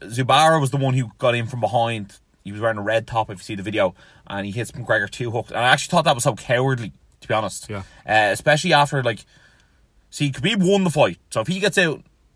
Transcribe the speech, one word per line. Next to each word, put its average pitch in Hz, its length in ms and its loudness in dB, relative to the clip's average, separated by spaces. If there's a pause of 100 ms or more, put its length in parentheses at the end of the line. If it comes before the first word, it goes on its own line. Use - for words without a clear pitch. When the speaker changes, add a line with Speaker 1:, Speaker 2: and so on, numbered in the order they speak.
Speaker 1:
Zubara 135 600 4
was 135 100 -2
the 143 60 -2
one 135 160 0
who 127 240 -2
got 123 180 2
in 117 120 -4
from 120 140 -10
behind. 113 580 -2 (240)
He 101 80 -12
was 104 100 -10
wearing 113 160 0
a 104 40 -6
red 110 260 0
top, 113 220 -2
if 92 100 -12
you - 40 -20
see 107 120 -10
the 98 80 -8
video, 98 300 0 (340)
and 98 180 -8
he 101 80 -8
hits 113 180 -8
McGregor 110 380 -2
two 120 220 -8
hooks. 113 200 -6
And - 80 -6
I 123 100 2
actually 127 220 2
thought 165 140 2
that 151 100 4
was 123 80 -2
so 123 120 0
cowardly, 123 580 -2 (280)
to - 60 -20
be 117 60 -2
honest. 107 360 -4
Speaker 2:
Yeah. 101 140 -8 (240)
Speaker 1:
Uh, 107 240 4
especially 151 420 2
after, 143 300 2
like, 113 220 -4 (840)
see, 143 220 -2
Khabib 190 340 -2
won 196 200 4
the 175 40 2
fight, 131 300 2 (100)
so 113 120 -2
if 110 60 -4
he 185 120 -4
gets 196 180 0
out, 170 240 2 (340)